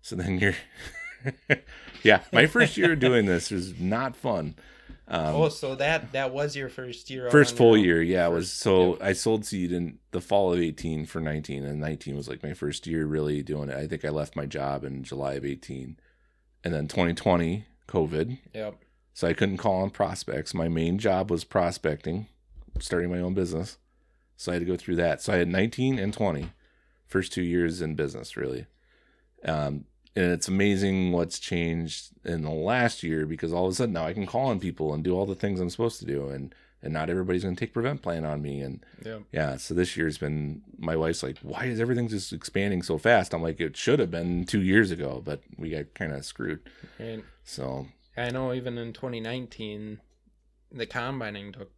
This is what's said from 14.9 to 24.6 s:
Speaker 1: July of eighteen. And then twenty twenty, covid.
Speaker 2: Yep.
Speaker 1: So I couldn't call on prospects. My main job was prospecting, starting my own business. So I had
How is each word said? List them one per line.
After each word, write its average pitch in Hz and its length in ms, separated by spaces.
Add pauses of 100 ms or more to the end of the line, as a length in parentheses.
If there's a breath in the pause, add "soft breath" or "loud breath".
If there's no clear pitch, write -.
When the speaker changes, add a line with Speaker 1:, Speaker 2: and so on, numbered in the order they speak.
Speaker 1:
July 69 300
of 69 100
eighteen. 67 540 (640)
And 85 100
then 76 160
twenty 87 260
twenty, 87 520 (200)
covid. 82 520 (160)
Speaker 2:
Yep. 107 220 (360)
Speaker 1:
So - 160
I 85 60
couldn't 98 240
call 95 240
on 98 80
prospects. - 640
My 82 140
main 82 300
job 95 320
was 82 140
prospecting, 87 800 (540)
starting 87 300
my 90 100
own 90 140
business. 90 420 (600)
So - 140
I 87 40
had 87 60